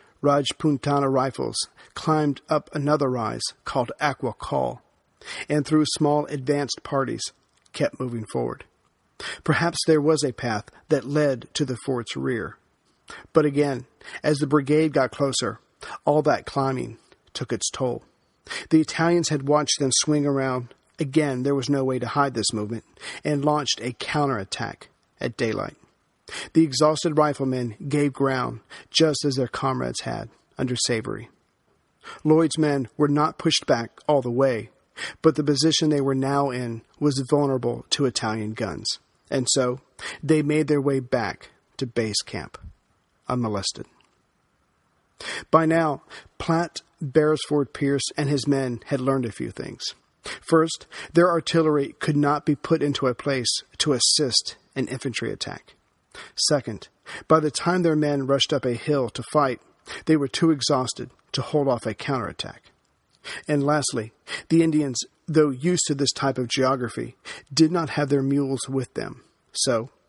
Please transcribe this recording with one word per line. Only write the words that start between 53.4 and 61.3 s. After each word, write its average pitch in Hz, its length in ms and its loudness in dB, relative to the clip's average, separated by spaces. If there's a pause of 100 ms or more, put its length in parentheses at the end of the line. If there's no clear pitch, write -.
to 151 140 2
assist - 640 0 (180)
an 135 140 -2
infantry 117 420 -6
attack. - 420 -10 (600)
Second, - 540 -2 (400)
by 160 100 8
the 151 120 0
time 180 320 0
their 160 120 4
men 147 320 0
rushed 135 240 2
up 135 140 0
a 123 80 2
hill 131 380 0
to 123 200 -10
fight, 135 300 0 (440)
they 156 120 4
were 139 100 0
too 160 240 2
exhausted 127 580 0 (220)